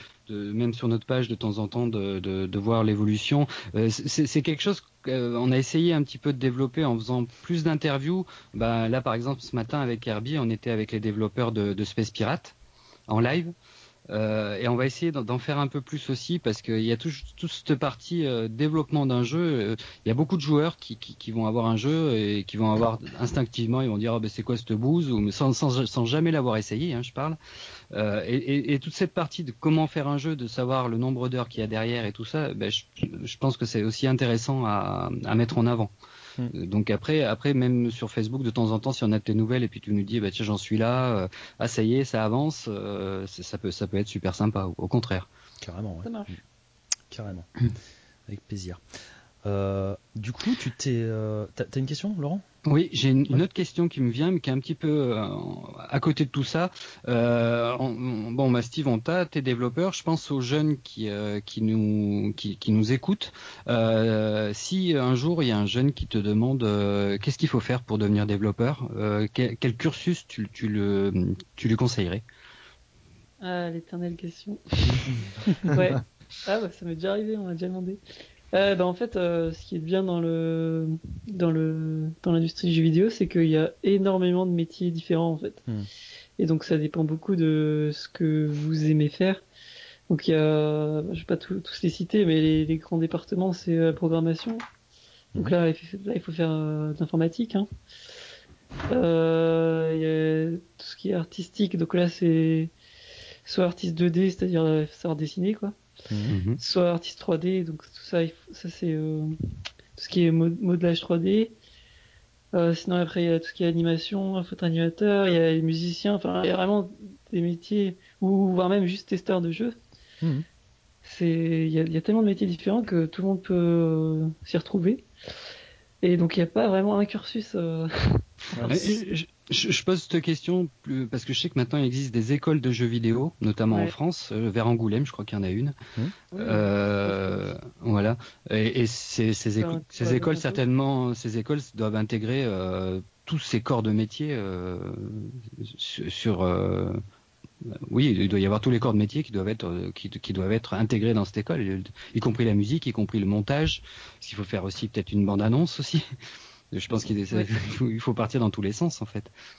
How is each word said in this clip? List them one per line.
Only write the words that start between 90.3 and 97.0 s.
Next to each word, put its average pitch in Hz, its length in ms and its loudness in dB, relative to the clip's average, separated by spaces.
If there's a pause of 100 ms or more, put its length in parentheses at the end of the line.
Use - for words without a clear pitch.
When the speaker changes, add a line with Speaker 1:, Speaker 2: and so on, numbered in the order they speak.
Speaker 3:
y - 40 6
a, 151 640 2 (120)
je 165 60 -6
vais 165 60 -14
pas 175 120 0
tout, 185 240 -6
tous - 200 -12
les 175 80 2
citer, 196 360 2
mais 160 160 4
les, 156 240 4
les 160 120 0
grands 165 200 -4
départements, 175 560 0
c'est, 170 240 0
euh, 165 80 4
la 160 80 4
programmation. 165 640 0 (760)
Donc - 120 -2
Speaker 2:
Mhm. 127 60 0
Speaker 3:
là, 170 180 4
il 160 40 0
faut, 165 300 -10
là, 202 120 -6
il 170 60 -2
faut 165 120 -8
faire, 160 180 0
euh, 151 420 -2
de 151 60 -10
l'informatique, 165 560 0